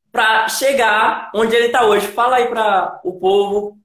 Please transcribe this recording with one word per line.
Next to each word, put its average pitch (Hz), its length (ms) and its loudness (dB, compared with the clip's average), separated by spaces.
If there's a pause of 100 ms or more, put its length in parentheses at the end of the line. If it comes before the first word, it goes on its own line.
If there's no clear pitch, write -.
(120)
pra 220 360 0
chegar 240 840 0
onde 226 220 0
ele 233 140 2
tá 208 160 2
hoje. 202 220 2
Fala 247 300 0
aí 233 100 2
pra 214 560 -2
o 180 160 -8
povo 202 640 0